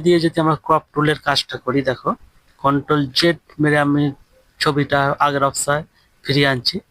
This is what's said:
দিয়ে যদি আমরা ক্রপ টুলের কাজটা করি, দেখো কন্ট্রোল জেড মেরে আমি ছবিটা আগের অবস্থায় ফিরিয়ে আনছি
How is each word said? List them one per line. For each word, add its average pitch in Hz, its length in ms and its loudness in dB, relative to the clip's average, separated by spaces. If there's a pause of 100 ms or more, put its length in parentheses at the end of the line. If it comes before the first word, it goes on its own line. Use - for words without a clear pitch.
দিয়ে 175 200 4
যদি 165 200 -2
আমরা 156 120 2 (100)
ক্রপ 156 180 2 (100)
টুলের 147 320 0
কাজটা 139 380 -4
করি, 127 160 0 (100)
দেখো - 200 -4 (520)
কন্ট্রোল 143 400 0 (160)
জেড 170 200 0 (220)
মেরে 151 260 2
আমি 143 180 2 (580)
ছবিটা 143 380 0 (260)
আগের 143 220 0
অবস্থায় 147 340 -2 (420)
ফিরিয়ে 143 280 2
আনছি 127 240 -4 (140)